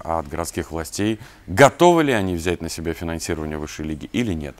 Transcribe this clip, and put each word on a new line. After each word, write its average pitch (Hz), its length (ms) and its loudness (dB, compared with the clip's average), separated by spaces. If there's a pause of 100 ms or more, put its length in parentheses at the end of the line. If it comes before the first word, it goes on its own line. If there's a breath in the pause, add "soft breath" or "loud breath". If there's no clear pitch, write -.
а 82 140 -2
от 73 100 -6
городских 82 440 -6
властей. 101 460 -4 (280 loud breath)
Готовы 143 580 6
ли 135 80 2
они 95 220 0
взять 85 280 -2
на 82 60 -8
себя 82 260 -6
финансирование 80 640 -6
высшей 76 280 -8
лиги 76 260 -8
или 113 220 -2
нет? 73 240 -8